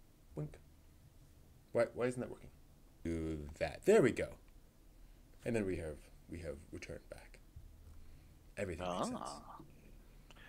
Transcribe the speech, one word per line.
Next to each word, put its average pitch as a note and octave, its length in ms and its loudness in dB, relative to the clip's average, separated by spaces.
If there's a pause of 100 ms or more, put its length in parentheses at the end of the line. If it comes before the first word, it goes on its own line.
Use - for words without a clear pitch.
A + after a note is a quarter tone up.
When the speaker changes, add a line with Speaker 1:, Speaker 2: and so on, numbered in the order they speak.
(360)
Speaker 1:
Wink. D3+ 220 -6 (1160)
Why, A#2 200 8
why A#2 120 4
isn't B2+ 160 2
that - 80 -2
working? - 200 -10 (540)
Do D#2+ 360 2 (200)
that. D2+ 240 0
There G#3 180 12
we A#2+ 100 12
go. C#2 180 2 (1120)
And A#2+ 100 2
then G#2+ 120 4
we F#2 120 2
have, D#2+ 200 -2 (320)
we E2 100 -6
have D#2 160 -4 (160)
returned - 380 -8
back. - 300 -14 (1160)
Everything F#2 300 0
makes F2+ 200 4
sense. B3 140 -2
Speaker 2:
Ah. - 200 -6 (1080)